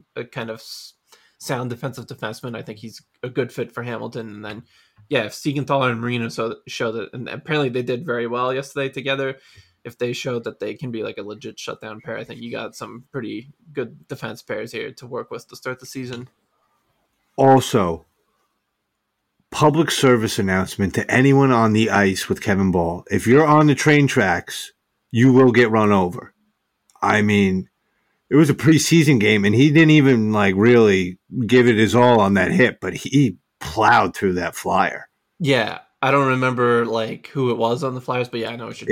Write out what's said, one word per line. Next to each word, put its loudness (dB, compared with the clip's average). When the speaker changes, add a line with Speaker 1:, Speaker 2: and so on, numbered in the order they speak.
Speaker 1:
a -10
kind -12
of -12
s-, -20
sound -8
defensive -12
defenseman, -12
I -14
think -16
he's -20
a -8
good -6
fit -10
for -12
Hamilton. -10
And -16
then, -14
yeah, -2
if -12
Siegenthaler -4
and -6
Marino -6
so, -8
show -6
that, -10
and -12
apparently -6
they -6
did -8
very -6
well -4
yesterday -8
together, -6
if -18
they -4
show -8
that -12
they -8
can -12
be, -8
like, -10
a -12
legit -16
shutdown -14
pair, -12
I -12
think -18
you -14
got -12
some -16
pretty -12
good -12
defense -14
pairs -10
here -12
to -20
work -12
with -16
to -20
start -12
the -20
season. -14
Speaker 2:
Also, 2
public 2
service 0
announcement -2
to -4
anyone 4
on 2
the 2
ice 0
with -4
Kevin 0
Ball. -2
If -2
you're 6
on 4
the 4
train 2
tracks, -2
you 4
will 6
get 4
run 2
over. -2
I 2
mean, 2
it 2
was 6
a 2
preseason 4
game, 2
and 2
he 6
didn't 6
even, 4
like, 2
really 4
give 6
it 4
his 2
all 6
on 2
that 2
hit, 2
but -6
he 0
plowed 0
through -2
that -6
flyer. -4
Speaker 1:
Yeah, -2
I -2
don't 2
remember, 0
like, -6
who -2
it -2
was -2
on -4
the -10
Flyers, -6
but -8
yeah, -8
I -12
know -14
what -16
you're -16